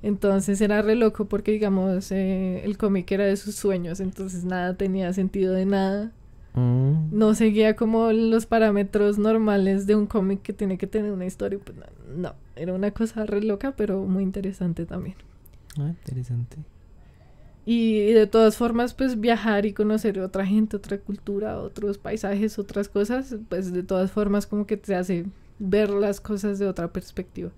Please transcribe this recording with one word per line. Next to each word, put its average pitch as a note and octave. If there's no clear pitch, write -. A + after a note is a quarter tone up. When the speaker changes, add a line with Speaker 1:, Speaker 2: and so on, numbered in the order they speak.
Speaker 1:
Entonces G3
era G#3
re A3
loco A3
porque, G#3
digamos, F#3+
eh, F#3+
el G3+
cómic G3
era G3
de G3
sus G#3
sueños, F3+
entonces F#3
nada F3+
tenía F#3+
sentido F#3+
de F#3
nada. G3
Speaker 2:
Mm. C3
Speaker 1:
No G#3+
seguía G#3+
como A3+
los A3+
parámetros G#3
normales G3+
de G#3
un G#3
cómic G3
que -
tiene F#3+
que F#3+
tener G#3
una F#3
historia, G3
pues -
no, -
no, F3
era F3+
una G3+
cosa A3
re G#3
loca, A3
pero G3
muy F#3+
interesante F#3+
también. F#3
Speaker 2:
Ah, D3
interesante. B2
Speaker 1:
Y, A3+
y G#3
de G#3+
todas A3
formas, A#3+
pues, B3+
viajar G#3+
y G3+
conocer G#3+
otra F#3+
gente, G#3+
otra G3
cultura, G3+
otros G3+
paisajes, G#3
otras G3+
cosas, B3
pues, F3+
de F3+
todas F#3+
formas, G3+
como G#2
que G#3+
te G3
hace F3+
ver G3+
las G3+
cosas G3+
de G3+
otra E3+
perspectiva. F3+